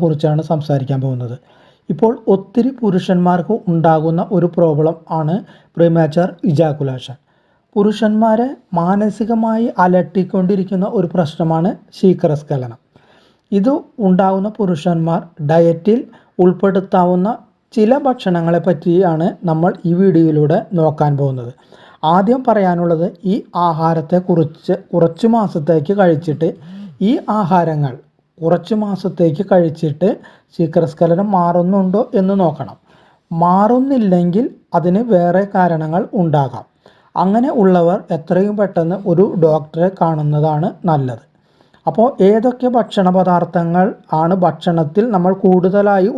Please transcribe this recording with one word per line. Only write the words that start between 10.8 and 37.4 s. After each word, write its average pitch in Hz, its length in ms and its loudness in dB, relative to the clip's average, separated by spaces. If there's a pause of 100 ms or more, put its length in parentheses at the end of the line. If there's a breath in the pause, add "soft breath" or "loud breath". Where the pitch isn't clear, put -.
ഒരു 170 160 0
പ്രശ്നമാണ് 165 560 -2 (280)
ശീഘ്രസ്ഖലനം. 151 800 0 (800 soft breath)
ഇത് 214 140 2 (360)
ഉണ്ടാകുന്ന 190 400 2 (100)
പുരുഷന്മാർ 170 600 -2 (300)
ഡയറ്റിൽ 170 500 2 (420 loud breath)
ഉൾപ്പെടുത്താവുന്ന 180 840 2 (480)
ചില 220 160 4 (140)
ഭക്ഷണങ്ങളെ 170 600 0
പറ്റിയാണ് 170 600 0 (240)
നമ്മൾ 160 200 2 (180)
ഈ 165 120 2
വീഡിയോയിലൂടെ 160 580 2 (200)
നോക്കാൻ 151 420 0
പോകുന്നത്. 131 320 -6 (640 loud breath)
ആദ്യം 208 320 2
പറയാനുള്ളത്, 175 580 0 (280)
ഈ - 20 0 (320)
ആഹാരത്തെക്കുറിച്ച് 165 1080 0 (180)
കുറച്ച് 170 420 0
മാസത്തേക്ക് 170 680 0
കഴിച്ചിട്ട്, 165 480 0 (600 loud breath)
ഈ 240 40 2 (260)
ആഹാരങ്ങൾ 156 560 0 (480)
കുറച്ച് 170 320 -2 (100)
മാസത്തേക്ക് 180 680 -2
കഴിച്ചിട്ട് 165 560 0 (460 loud breath)
ശീഘ്രസ്ഖലനം 170 840 0
മാറുന്നുണ്ടോ 185 640 0 (180)
എന്ന് 190 220 0
നോക്കണം. 151 340 -4 (540 soft breath)
മാറുന്നില്ലെങ്കിൽ 196 1120 2 (340)
അതിന് 175 220 2 (140)
വേറെ 175 300 2 (100)
കാരണങ്ങൾ 170 480 0 (200)
ഉണ്ടാകാം. 143 420 -2 (580 soft breath)
അങ്ങനെ 226 280 0 (120)